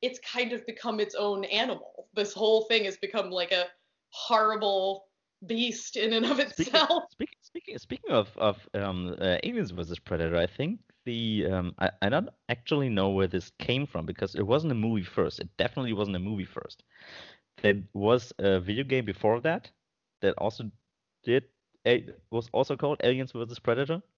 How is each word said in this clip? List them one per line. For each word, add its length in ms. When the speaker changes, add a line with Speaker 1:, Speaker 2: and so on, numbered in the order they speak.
Speaker 1:
it's 180
kind 340
of 120
become 340
its 160
own 300
animal. 680
This 200
whole 320
thing 200
has 120
become, 340
like, 200
a 140
horrible 960
beast 520
in 160
and 120
of 120
Speaker 2:
Speaking, 360
Speaker 1:
itself. 380
Speaker 2:
speak-, 300
speaking, 360
speaking 340
of, 260
of, 200
um, 460
uh, 240
Aliens 280
versus 280
Predator, 380
I 100
think 320
the, 460
um, 280
I, 100
I 80
don't 200
actually 400
know 200
where 180
this 320
came 260
from, 200
because 300
it 100
wasn't 260
a 40
movie 280
first. 360
It 180
definitely 360
wasn't 220
a 40
movie 260
first. 380
There 200
was 460
a 200
video 240
game 220
before 360
that 280
that 160
also 320
did 220
a-, 180
was 220
also 220
called 280
Aliens 280
versus 280
Predator 420